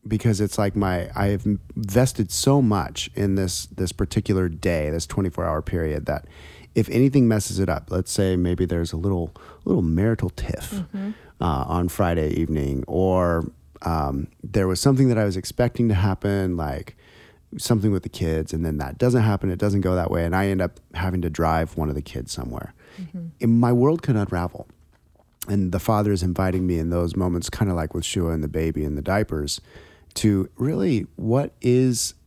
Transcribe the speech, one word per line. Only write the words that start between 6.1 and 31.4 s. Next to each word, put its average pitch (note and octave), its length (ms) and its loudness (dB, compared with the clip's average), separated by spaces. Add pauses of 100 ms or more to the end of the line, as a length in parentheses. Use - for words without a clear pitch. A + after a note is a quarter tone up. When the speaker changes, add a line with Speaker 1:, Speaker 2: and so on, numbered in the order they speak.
Speaker 1:
if A2+ 140 2
anything C3 360 4
messes G#2 320 2
it F#2 120 2
up, - 200 -4
let's F#2 220 -2
say F#2 240 2
maybe F2+ 300 2
there's E2+ 260 -2
a E2+ 60 -6
little, F2 360 -2 (300)
little C3+ 180 2
marital F#2 480 2
tiff, - 420 -8
Speaker 2:
Mm-hmm. G3 380 -8 (300)
Speaker 1:
uh, C#3 260 0
on F2 220 0
Friday E2+ 460 0
evening, C#2+ 520 -2
or, F2+ 640 2 (320)
um, D2 460 -2 (160)
there G2 240 0
was F#2 100 0
something C3+ 300 6
that A#2 100 4
I A2 60 2
was F#2+ 140 0
expecting A#2+ 500 0
to G#2+ 60 2
happen, F#2+ 640 0
like D2 400 -6 (640)
something G#2+ 340 2
with F#2 100 0
the - 80 -10
kids, D#2+ 420 -2
and D#2+ 120 -2
then D#2 140 -2
that C2+ 200 -8
doesn't B2 240 2
happen, G2+ 280 2
it F2 80 -4
doesn't G2+ 220 0
go F#2 160 2
that E2+ 140 0
way, E2+ 140 0
and E2+ 120 0
I F#2+ 120 2
end F#2+ 120 0
up E2+ 180 -4 (160)
having F2+ 280 -2
to E2+ 80 -2
drive D#2+ 480 0
one D2+ 100 0
of C#2 60 -4
the D2 80 -4
kids - 280 -10
somewhere. - 440 -10 (260)
Speaker 2:
Mm-hmm. E3+ 260 -10 (140)
Speaker 1:
And A#2 200 4
my B2 120 4
world C#3+ 300 4
can A#2+ 140 0
unravel. F#2 520 -4 (800)
And G2 240 0
the F2+ 80 -2
father G#2 320 2
is F2+ 100 0
inviting F#2 440 0
me F2 120 0
in E2 120 0
those E2+ 260 0
moments, F2 340 0
kinda G2+ 240 0
like D#2+ 200 -4
with E2 100 -4
Shua E2+ 280 0
and D#2+ 120 -2
the D2 40 -4
baby D#2 360 -2
and D2 140 -2
the D2 40 -6
diapers, D#2+ 580 -2 (560)
to G2 400 2
really D3 500 0 (100)
what A#2+ 440 0